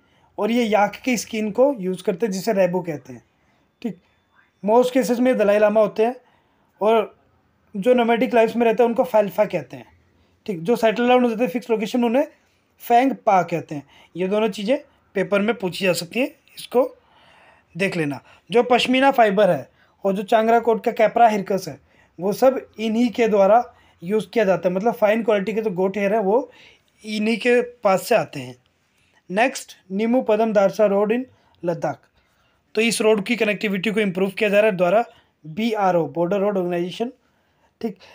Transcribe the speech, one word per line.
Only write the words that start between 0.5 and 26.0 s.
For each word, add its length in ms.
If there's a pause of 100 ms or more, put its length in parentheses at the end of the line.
ये 140
याक 320
की 200
स्किन 340
को 280
यूज़ 240
करते 240
हैं, 60
जिसे 200
रेबो 280
कहते 320
हैं। 120 (580)
ठीक, 160 (680)
most 240
केसेस 280
में 200
दलाई 200
लामा 220
होते 240
हैं, 120 (640)
और 380 (580)
जो 180
नोमैडिक 400
लाइफ्स 220
में 100
रहते 160
हैं 60
उनको 160
फैल्फा 400
कहते 320
हैं। 100 (600)
ठीक, 140
जो 160
सेटल 320
डाउन 160
हो 60
जाते 140
हैं 60
फिक्स 200
लोकेशन, 340
उन्हें 240 (500)
फेंग 340 (140)
पा 160
कहते 320
हैं। 120 (300)
ये 120
दोनों 200
चीज़ें 300 (360)
पेपर 260
में 180
पूछी 260
जा 80
सकती 280
हैं, 80 (280)
इसको 400 (800)
देख 200
लेना। 260 (280)
जो 120
पश्मीना 480
फाइबर 400
है 200 (340)
और 80
जो 100
चांगरा 380
कोट 240
का 80
कैपरा 360
हिरकस 400
है, 120 (400)
वो 120
सब 380 (100)
इन्हीं 300
के 180
द्वारा 460 (280)
यूज़ 260
किया 160
जाता 240
है, 60
मतलब 200
फाइन 280
क्वालिटी 300
के 100
जो 80
गोट 260
हेयर 160